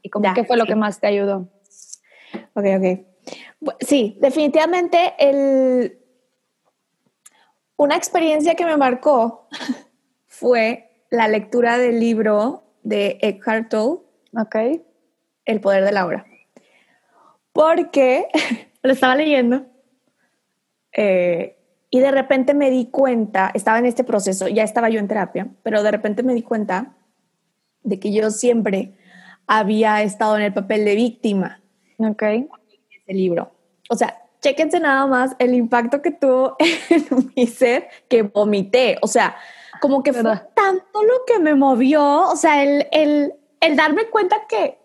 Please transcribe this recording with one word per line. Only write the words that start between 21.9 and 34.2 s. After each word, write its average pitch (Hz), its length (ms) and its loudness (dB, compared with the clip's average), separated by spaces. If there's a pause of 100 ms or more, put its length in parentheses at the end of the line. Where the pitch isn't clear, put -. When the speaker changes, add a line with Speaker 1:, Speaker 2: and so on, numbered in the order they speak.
Speaker 2:
y 254 100 4
de 269 100 4
repente 269 440 0
me 285 160 2
di 254 160 0
cuenta, 226 680 0
estaba 220 240 0
en 247 80 0
este 247 180 -2
proceso, 196 440 -2
ya 214 140 0
estaba 220 280 -2
yo 220 80 -2
en 202 100 -4
terapia, 196 400 -4 (140)
pero 214 200 -2
de 214 80 2
repente 208 320 -4
me 254 120 0
di 233 80 -4
cuenta 214 520 -4 (880)
de 196 180 -6
que 208 120 -6
yo 214 180 0
siempre 214 680 -2 (500)
había 214 560 2
estado 214 340 -2
en 208 60 0
el 208 100 -2
papel 214 320 -2
de 202 120 2
víctima. 214 640 -2 (380)
Speaker 1:
Ok. 214 240 -4
Speaker 2:
Ese - 920 -8
libro. 185 380 -2 (360)
O 233 60 -2
sea, 202 260 -4 (220)